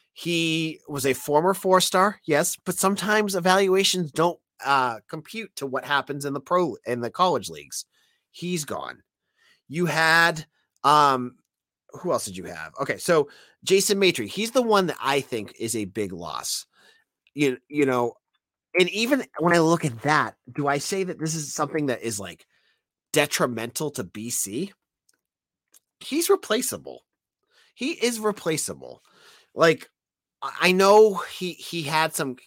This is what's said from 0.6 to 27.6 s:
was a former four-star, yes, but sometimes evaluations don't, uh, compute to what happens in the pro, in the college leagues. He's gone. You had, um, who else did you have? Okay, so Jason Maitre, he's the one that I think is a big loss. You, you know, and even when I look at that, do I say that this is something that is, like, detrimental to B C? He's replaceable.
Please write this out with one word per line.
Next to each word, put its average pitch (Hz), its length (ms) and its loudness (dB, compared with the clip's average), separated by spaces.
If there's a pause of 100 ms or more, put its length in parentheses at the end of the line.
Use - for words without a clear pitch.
was 139 160 -6
a 135 80 2
former 151 400 2
four-star, 185 720 2
yes, 151 400 0
but 180 100 -4
sometimes 202 600 0
evaluations 185 760 2
don't, 170 300 0 (240)
uh, 127 360 0 (100)
compute 190 460 -12
to 139 100 -8
what 131 180 -6
happens 139 400 -2
in 139 80 -4
the 139 80 -4
pro, 170 340 0 (120)
in 120 160 -4
the 117 80 -4
college 131 400 -2
leagues. 73 340 -14 (460)
He's 170 340 -6
gone. 67 380 -10 (640)
You 165 160 -2
had, 160 640 2 (380)
um, 135 520 4 (540)
who 175 220 -6
else 117 120 -2
did 95 120 -10
you 90 80 -12
have? 80 360 -12
Okay, 123 160 -6
so 156 320 2 (340)
Jason 196 360 2
Maitre, 165 260 2
he's 208 280 -6
the 262 100 2
one 202 240 4
that 147 160 -4
I 135 180 0
think 110 380 -8
is 113 180 -4
a 107 80 -2
big 95 300 -6
loss. 78 500 -8 (680)
You, 139 240 0 (100)
you 147 160 2
know, 123 300 0 (640)
and 180 80 4
even 233 340 0 (160)
when 170 160 4
I 175 40 6
look 160 260 4
at 117 180 -4
that, 139 340 0 (140)
do 143 160 -4
I 143 120 0
say 190 260 -4
that 180 140 -8
this 156 160 -4
is 147 180 -8
something 147 340 -2
that 123 160 -4
is, 110 160 -6
like, 90 280 -14 (640)
detrimental 143 800 -2
to 110 120 -8
B 107 260 -12
C? 120 420 -6 (1300)
He's 330 300 -2
replaceable. 131 760 -2 (680)